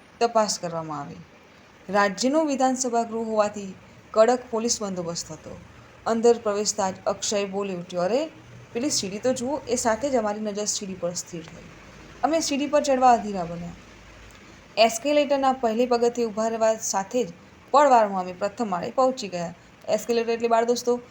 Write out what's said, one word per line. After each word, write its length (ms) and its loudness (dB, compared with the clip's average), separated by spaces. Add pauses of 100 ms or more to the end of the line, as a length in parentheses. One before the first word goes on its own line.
(200)
તપાસ 400 0
કરવામાં 420 -8
આવી. 140 -12 (760)
રાજ્યનું 580 4
વિધાનસભા 560 2
ગૃહ 220 -4
હોવાથી 480 0 (380)
કડક 280 6 (100)
પોલીસ 320 -2
બંદોબસ્ત 500 -6
હતો. 260 -16 (480)
અંદર 320 4
પ્રવેશતા 540 -2
જ 20 -8 (140)
અક્ષય 380 -2
બોલી 300 -6
ઉઠ્યો, 260 -6
"અરે, 300 0 (420)
પેલી 160 -2
સીડી 300 -4
તો 140 0
જુઓ." 340 -4
એ 80 0
સાથે 340 -2
જ 60 -2
અમારી 240 0
નજર 260 -4
સીડી 280 -6
પર 200 -6
સ્થિર 280 -10
થઈ. 220 -18 (600)
અમે 160 2
સીડી 280 -2
પર 160 2
ચડવા 280 4
અધીરા 320 0
બન્યા. 260 -10 (1080)
એસ્કેલેટરના 760 2
પહેલે 320 0
પગથિયે 420 0
ઊભા 200 -4
રહેવા 280 0
સાથે 480 -4
જ 100 -8 (380)
પળવારમાં 500 6
અમે 120 -8
પ્રથમ 360 -4
માળે 220 -4
પહોંચી 360 0
ગયા. 260 -8 (340)
એસ્કેલેટર 420 0
એટલે 180 -2
બાળ 180 2
દોસ્તો, 340 0 (120)